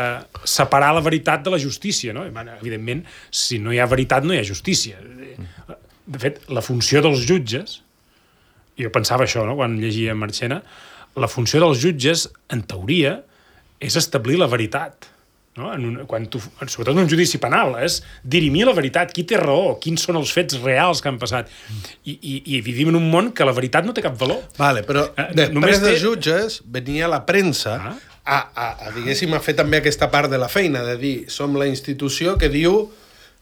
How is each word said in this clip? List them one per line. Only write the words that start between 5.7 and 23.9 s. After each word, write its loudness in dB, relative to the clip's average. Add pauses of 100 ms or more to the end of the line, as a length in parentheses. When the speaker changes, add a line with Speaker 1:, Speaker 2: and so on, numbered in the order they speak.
Speaker 1:
De -12
fet, -4
la -4
funció 2
dels 2
jutges, -2 (1000)
jo -6
pensava 2
això, -2
no?, -2
quan 0
llegia -2
Marchena, -4 (560)
la 0
funció 0
dels 6
jutges, 0 (260)
en -2
teoria, 0 (640)
és -4
establir 0
la 4
veritat, -4 (480)
no? -10
En -6
un, -6 (100)
quan -6
tu, -8 (220)
sobretot -4
en 4
un 4
judici 2
penal, 2
és 0 (240)
dirimir 2
la 8
veritat, 0
qui -6
té 0
raó, 4
quins -2
són 0
els -2
fets 0
reals 2
que -2
han -6
passat. -4 (540)
I, -10
i, -8
i -2
vivim 0
en 4
un 2
món 2
que 2
la 4
veritat 0
no -4